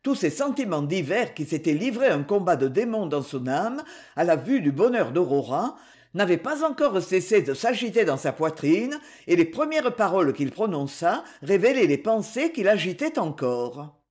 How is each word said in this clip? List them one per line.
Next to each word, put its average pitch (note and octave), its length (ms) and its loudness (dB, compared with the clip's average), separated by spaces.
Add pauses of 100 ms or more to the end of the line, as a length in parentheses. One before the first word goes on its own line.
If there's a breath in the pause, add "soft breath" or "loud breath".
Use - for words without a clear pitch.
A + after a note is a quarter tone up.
tous C4+ 120 0
ces F3+ 140 0
sentiments G#3 540 -2
divers F3 500 -2
qui D3+ 140 -6
s'étaient D#3+ 260 0
livrés A3+ 360 0
à F3 60 4
un C#3+ 80 0
combat F3+ 340 2
de C3+ 120 2
démons G#3+ 380 0
dans D3 160 -2
son C3 240 -8
âme, G#3 360 -2 (320 loud breath)
à D#3 100 0
la E3+ 120 4
vue C#3+ 240 0
du D3 100 2
bonheur F3+ 420 2
d'Aurora, C#3+ 680 0 (340 loud breath)
n'avaient F3 240 2
pas D4+ 300 -4
encore C4+ 340 0
cessé F#3 400 2
de C3+ 140 -4
s'agiter A3+ 500 0
dans C#3 140 0
sa C3+ 140 -2
poitrine, E3 680 0 (260 loud breath)
et F3 100 4
les E3 100 6
premières C#4 500 0
paroles F#3 380 2
qu'il C#3 160 -2
prononça F3+ 760 -2 (160 loud breath)
révélaient G3 460 2
les C#3+ 100 4
pensées A3+ 560 -2
qui A#3+ 100 -4
l'agitaient G3 560 0
encore. C#3 920 -4